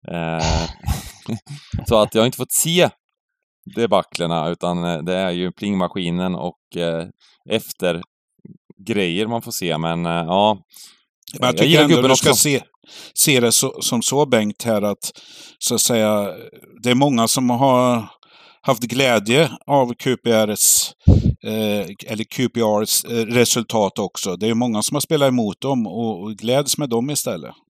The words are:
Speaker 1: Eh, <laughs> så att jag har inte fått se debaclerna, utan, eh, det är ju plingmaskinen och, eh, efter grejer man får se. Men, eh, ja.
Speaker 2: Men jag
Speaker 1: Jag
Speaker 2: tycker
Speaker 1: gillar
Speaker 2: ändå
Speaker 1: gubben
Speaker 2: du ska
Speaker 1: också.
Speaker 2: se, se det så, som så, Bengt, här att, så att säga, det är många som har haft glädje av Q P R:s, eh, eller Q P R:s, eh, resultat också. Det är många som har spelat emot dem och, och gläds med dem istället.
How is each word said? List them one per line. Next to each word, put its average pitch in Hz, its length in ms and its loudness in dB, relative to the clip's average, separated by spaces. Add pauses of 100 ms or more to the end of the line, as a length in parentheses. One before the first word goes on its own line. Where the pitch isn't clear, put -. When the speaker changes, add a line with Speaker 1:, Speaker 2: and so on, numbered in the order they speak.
(120)
Speaker 1:
Eh, 82 540 -4 (1160)
<laughs> - 40 -8
så 117 80 2
att 104 180 2
jag 110 80 2
har 117 40 2
inte 131 120 -4
fått - 140 -8
se 165 360 2 (880)
debaclerna, 85 720 0
utan, 87 360 -4
eh, 85 180 -4
det 90 120 -4
är 92 160 -2
ju 87 220 -4
plingmaskinen 90 800 -4
och, - 420 -12
eh, 85 300 -4 (440)
efter 90 520 -4 (840)
grejer 101 380 0
man 117 160 -4
får 120 100 -12
se. 80 260 -4
Men, 85 280 -2
eh, 85 60 -2
ja. 92 460 0 (800)
Speaker 2:
Men 123 80 0
jag - 20 4
Speaker 1:
Jag 127 80 0
Speaker 2:
tycker 113 140 4
Speaker 1:
gillar 151 140 6
Speaker 2:
ändå 151 120 4
Speaker 1:
gubben 127 140 4
Speaker 2:
du - 60 6
ska 151 140 2
Speaker 1:
också. 123 120 2
Speaker 2:
se, 139 200 0 (520)
se 135 260 4
det 117 120 4
så, - 300 -2
som 117 200 -2
så, 143 240 0
Bengt, 107 360 0
här 107 200 0
att, 101 300 -4 (460)
så - 160 -2
att 110 60 0
säga, 104 520 2 (500)
det 123 80 0
är 123 40 4
många 127 340 4
som 127 220 0
har 123 540 2 (580)
haft 123 200 0
glädje 120 680 2 (160)
av 131 280 2
Q 127 220 -2
P - 160 -2
R:s, 107 600 2 (540)
eh, 104 680 -4
eller 110 120 -6
Q 127 240 -2
P 117 120 -4
R:s, 107 440 0
eh, 117 220 -4
resultat 117 720 0
också. 95 380 -6
Det 107 120 -2
är 117 60 2
många 113 280 0
som - 120 -4
har 147 60 0
spelat 143 280 2
emot 117 320 -2
dem 127 260 -2
och, 101 360 -6
och 107 120 -10
gläds 131 440 -2
med 147 100 -4
dem 117 220 -2
istället. 95 440 -6 (200)